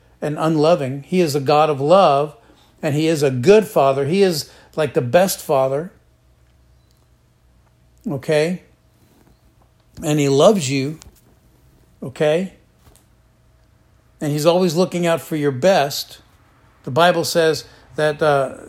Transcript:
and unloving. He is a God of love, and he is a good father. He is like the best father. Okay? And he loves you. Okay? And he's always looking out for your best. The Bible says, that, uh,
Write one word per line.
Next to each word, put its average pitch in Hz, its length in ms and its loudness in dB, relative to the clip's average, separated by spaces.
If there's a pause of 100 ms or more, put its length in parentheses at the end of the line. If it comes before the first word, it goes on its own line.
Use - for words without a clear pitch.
(220)
and 151 160 -6
unloving. 151 640 0
He 180 180 0
is 147 140 0
a 151 40 -2
God 151 300 2
of 143 100 -4
love, 147 560 2 (460)
and 147 140 -4
he 156 120 -2
is 156 160 0
a 139 80 2
good 170 340 4
father. 139 400 0
He 185 160 0
is 175 300 0 (240)
like 156 180 -4
the 156 80 0
best 175 380 2
father. 139 540 -2 (2000)
Okay? 156 580 -2 (1400)
And 151 160 -2
he 143 80 0
loves 147 420 4
you. 139 300 -6 (1040)
Okay? 156 520 -2 (1600)
And 147 140 -4
he's 151 120 -4
always 170 300 0
looking 175 320 -2
out 165 140 -2
for - 160 -8
your 143 140 -2
best. 143 680 -2 (640)
The - 60 -14
Bible 165 360 2
says, 160 400 -2 (300)
that, 151 260 -2
uh, 139 360 0 (100)